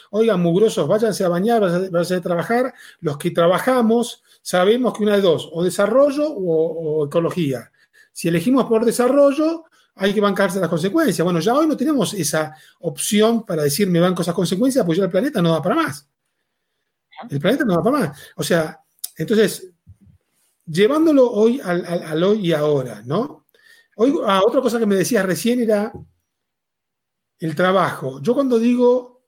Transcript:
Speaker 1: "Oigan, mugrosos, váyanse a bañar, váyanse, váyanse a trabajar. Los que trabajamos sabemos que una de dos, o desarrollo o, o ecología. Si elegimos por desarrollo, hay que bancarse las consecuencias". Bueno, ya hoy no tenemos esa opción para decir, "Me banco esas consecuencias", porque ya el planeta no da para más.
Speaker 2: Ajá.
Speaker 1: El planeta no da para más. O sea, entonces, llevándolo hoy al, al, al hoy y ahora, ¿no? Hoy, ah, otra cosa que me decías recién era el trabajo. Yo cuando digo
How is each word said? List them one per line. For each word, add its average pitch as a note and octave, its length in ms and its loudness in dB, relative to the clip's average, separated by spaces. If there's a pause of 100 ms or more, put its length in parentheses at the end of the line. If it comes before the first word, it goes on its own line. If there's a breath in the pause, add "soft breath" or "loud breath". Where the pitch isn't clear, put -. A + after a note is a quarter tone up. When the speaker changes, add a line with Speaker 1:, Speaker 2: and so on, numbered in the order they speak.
(100)
Speaker 1:
"Oigan, G#3+ 320 0
mugrosos, F3 440 2
váyanse G#3 380 0
a F3+ 60 0
bañar, G#3 320 0
váyanse, F#3 260 -2
váyanse F3 280 -2
a F3+ 40 -4
trabajar. F#3 540 -2 (260 loud breath)
Los D3+ 160 -4
que E3+ 140 -6
trabajamos A3+ 920 0 (200 soft breath)
sabemos G#3 500 0
que G#3+ 120 -4
una G#3 120 2
de G3 60 2
dos, D#3+ 280 0
o E3+ 140 -4
desarrollo C4 640 2
o, E3 720 -2
o D3 60 -2
ecología. D3 640 -4 (400 soft breath)
Si - 160 -6
elegimos A#3 380 2
por A3+ 180 0
desarrollo, C#4 800 2 (300 soft breath)
hay G3 200 0
que G#3+ 60 0
bancarse G3 400 0
las E3 80 0
consecuencias". F#3 560 0
Bueno, F3 160 0
ya G#3+ 140 0
hoy D#4 120 2
no D4 100 0
tenemos B3+ 380 0
esa D#3 400 -4 (260 loud breath)
opción G#3+ 640 0
para D#3 160 -4
decir, D3 260 0
"Me E3+ 120 2
banco F3+ 200 2
esas F3 140 -4
consecuencias", G#3 500 0
porque E3 140 0
ya G3 80 0
el - 40 -6
planeta G#3 300 -2
no E3+ 120 2
da D#3 100 -2
para F3+ 120 -2
más. D#4 320 -4 (1120)
Speaker 2:
Ajá. A3+ 120 -16
Speaker 1:
El C#3+ 100 -6
planeta B3 240 0
no F#3 120 2
da E3 60 0
para B3+ 160 2
más. E3+ 200 -4 (180 loud breath)
O D#3+ 60 -6
sea, E3 360 -2 (380)
entonces, F#3+ 560 0 (960)
llevándolo C4 640 4
hoy A3+ 320 2
al, F3+ 240 -4
al, F3 160 -6
al D#3+ 200 -4
hoy G3+ 260 0
y E3 40 2
ahora, C#3 520 -2
¿no? G3 420 -6 (500 soft breath)
Hoy, C4 180 2 (120)
ah, G3 200 4
otra B3+ 140 2
cosa A#3 180 0
que A3+ 80 0
me G3+ 100 2
decías F#3+ 280 0
recién A3+ 360 -2
era G#3+ 320 0 (1500)
el D#3+ 160 -6
trabajo. D#3 680 0
Yo A3 120 0
cuando B3+ 240 0
digo B3 680 0